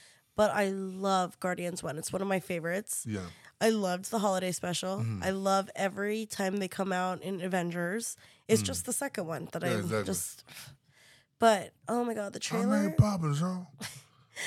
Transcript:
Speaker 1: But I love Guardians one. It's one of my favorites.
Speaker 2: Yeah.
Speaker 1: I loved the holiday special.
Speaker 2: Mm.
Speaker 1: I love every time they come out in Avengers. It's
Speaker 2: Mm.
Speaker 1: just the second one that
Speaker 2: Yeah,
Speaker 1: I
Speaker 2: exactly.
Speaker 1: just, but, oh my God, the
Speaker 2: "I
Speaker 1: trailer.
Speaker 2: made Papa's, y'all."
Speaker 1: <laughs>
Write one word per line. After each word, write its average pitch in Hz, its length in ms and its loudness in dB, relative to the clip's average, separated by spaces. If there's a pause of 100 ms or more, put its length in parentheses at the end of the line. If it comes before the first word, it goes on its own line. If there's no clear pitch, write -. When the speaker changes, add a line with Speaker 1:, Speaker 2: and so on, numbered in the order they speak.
(360)
Speaker 1:
But 214 160 6
I 202 180 2
love 190 720 0
Guardians 175 420 -2
one. 143 160 -4
It's - 140 -6
one 185 100 -2
of 196 60 0
my 190 120 2
favorites. 175 640 -4
Speaker 2:
Yeah. 98 200 -4 (340)
Speaker 1:
I 220 100 6
loved 190 400 0
the 226 100 0
holiday 185 320 2
special. 185 460 -4
Speaker 2:
Mm. 110 240 -2
Speaker 1:
I 190 80 0
love 196 460 2
every 202 480 0
time 196 340 -2
they 190 100 0
come 190 240 -2
out 185 280 0
in 185 220 -6
Avengers. 180 760 -2 (320)
It's 214 140 6
Speaker 2:
Mm. - 40 -2
Speaker 1:
just - 200 -4
the 247 80 -2
second 220 320 -4
one 165 260 -6
that 143 100 -4
Speaker 2:
Yeah, - 60 0
Speaker 1:
I - 120 2
Speaker 2:
exactly. 104 260 0
Speaker 1:
just, - 380 -4 (920)
but, 214 360 4 (140)
oh 240 160 0
my 233 100 -2
God, 202 180 -6
the - 60 -10
Speaker 2:
"I - 20 -12
Speaker 1:
trailer. 208 480 2
Speaker 2:
made 170 80 -2
Papa's, 170 440 4
y'all." 180 260 -2 (140)
Speaker 1:
<laughs> - 60 -8 (600)